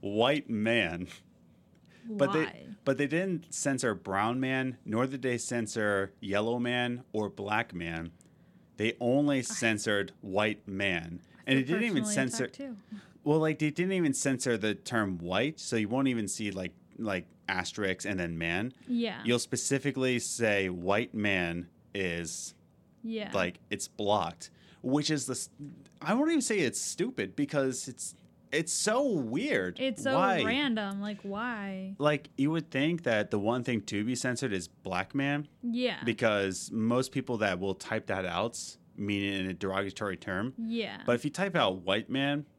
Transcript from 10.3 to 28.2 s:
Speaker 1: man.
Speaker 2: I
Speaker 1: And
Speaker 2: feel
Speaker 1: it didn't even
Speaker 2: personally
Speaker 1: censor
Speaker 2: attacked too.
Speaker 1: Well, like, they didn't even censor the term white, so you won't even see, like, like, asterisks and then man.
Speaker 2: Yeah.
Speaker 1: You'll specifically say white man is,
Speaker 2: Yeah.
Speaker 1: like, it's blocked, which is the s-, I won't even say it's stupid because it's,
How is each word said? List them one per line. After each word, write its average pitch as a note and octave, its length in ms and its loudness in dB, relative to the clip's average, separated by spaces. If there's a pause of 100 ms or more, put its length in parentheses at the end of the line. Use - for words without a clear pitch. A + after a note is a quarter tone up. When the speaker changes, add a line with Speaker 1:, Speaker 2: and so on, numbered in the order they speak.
Speaker 1:
man. F2+ 540 -2 (260)
Speaker 2:
I C3 60 2
Speaker 1:
And C3+ 60 6
Speaker 2:
feel - 0 -
Speaker 1:
it C3 80 2
didn't G3+ 180 0
even G#3+ 200 0
Speaker 2:
personally - 100 -2
Speaker 1:
censor C3 300 0
Speaker 2:
attacked - 120 -8
too. C4 200 -10 (460)
Speaker 1:
Well, - 160 4
like, D#3 200 2
they D3+ 120 2
didn't F3+ 220 0
even E3 220 2
censor B2+ 420 2
the G#2 180 2
term G2+ 440 -2
white, G2 420 0
so - 160 -2
you G#2+ 120 2
won't C3 200 2
even A#2 180 2
see, G#2 240 -4
like, F#2 220 -6 (260)
like, G2 280 -2 (220)
asterisks F#2+ 580 -2
and G2 120 -2
then E2+ 200 -2
man. F2+ 340 -2 (160)
Speaker 2:
Yeah. A#3 360 -2
Speaker 1:
You'll A#2+ 140 4
specifically C3 800 0
say G#2 520 2
white F#2 440 0
man F2+ 540 0 (260)
is, E2+ 600 -4 (500)
Speaker 2:
Yeah. A3+ 300 -4
Speaker 1:
like, F2+ 340 0
it's - 200 -4
blocked, G2+ 600 0 (340)
which C#3+ 280 2
is D3 160 0
the C3 80 -4
s-, - 160 -8 (500)
I D#3+ 140 0
won't D4 160 2
even D#4+ 100 4
say G#3+ 200 0
it's B2+ 200 2
stupid C#3+ 560 -4
because C3+ 520 0
it's, - 260 -10 (380)